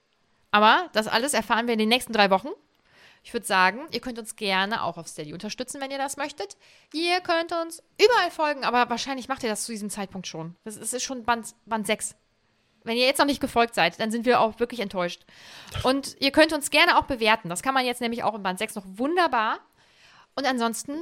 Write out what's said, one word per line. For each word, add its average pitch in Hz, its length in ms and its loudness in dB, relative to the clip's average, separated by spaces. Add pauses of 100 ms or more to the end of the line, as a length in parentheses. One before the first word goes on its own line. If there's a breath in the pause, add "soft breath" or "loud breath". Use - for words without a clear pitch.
(520)
Aber 233 420 6
das 214 140 0
alles 233 260 0
erfahren 226 340 0
wir 247 60 2
in 220 60 2
den 220 100 2
nächsten 240 240 0
drei 202 160 4
Wochen. 190 200 2 (760 soft breath)
Ich - 100 -14
würd - 120 -8
sagen, 190 360 2 (100)
ihr 233 100 -6
könnt 233 180 -10
uns 220 160 -14
gerne 196 480 -2
auch 160 140 -4
auf 165 100 -14
Steady 151 260 -12
unterstützen, 214 460 -10
wenn 269 120 -8
ihr 277 80 -8
das 269 180 -6
möchtet. 294 400 -10 (340 soft breath)
Ihr 349 300 0
könnt 339 320 -2
uns 330 280 -6 (220)
überall 415 280 6
folgen, 294 340 -2
aber 233 240 2
wahrscheinlich 254 380 -4
macht 262 160 -6
ihr 240 60 0
das 208 160 -4
zu 233 60 -8
diesem 208 200 -8
Zeitpunkt 190 360 -8
schon. 160 360 -10
Das 214 120 -14
ist, 226 180 -8
ist 247 100 -4
schon 254 200 -8
Band, 233 300 -2 (120)
Band 214 220 -4
sechs. - 280 -2 (680)
Wenn 226 140 -4
ihr 247 80 6
jetzt 262 140 4
noch 294 80 4
nicht 285 120 0
gefolgt 233 360 0
seid, 175 240 2
dann 220 120 -2
sind 226 140 -4
wir 240 160 6
auch 220 180 0
wirklich 240 200 -4
enttäuscht. 185 440 -4 (600 loud breath)
Und 269 360 0
ihr 269 120 2
könnt 311 200 6
uns 294 200 -4
gerne 339 260 6
auch 294 60 4
bewerten. 226 440 2
Das 175 140 -6
kann 269 140 0
man 254 100 2
jetzt 240 160 -4
nämlich 233 220 -4
auch 208 100 0
in 220 100 -10
Band 190 140 -2
sechs 220 160 -6
noch 190 140 -10
wunderbar. 254 720 0 (760 soft breath)
Und 269 140 -4
ansonsten 233 540 -2